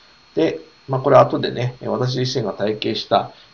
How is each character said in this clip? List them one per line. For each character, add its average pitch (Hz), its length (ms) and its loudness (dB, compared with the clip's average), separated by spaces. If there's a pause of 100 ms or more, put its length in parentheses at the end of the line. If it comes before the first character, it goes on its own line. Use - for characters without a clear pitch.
(360)
で、 156 240 0 (260)
ま 131 120 -4
あ、 - 20 -2
こ 139 100 0
れ 131 60 6
後 131 240 6
で - 100 -2
ね、 123 320 -6
私 123 380 -2
自 127 180 -2
身 113 80 -2
が 95 60 -4
体 104 240 -2
験 110 180 -4
し - 140 -8
た、 98 240 2 (220)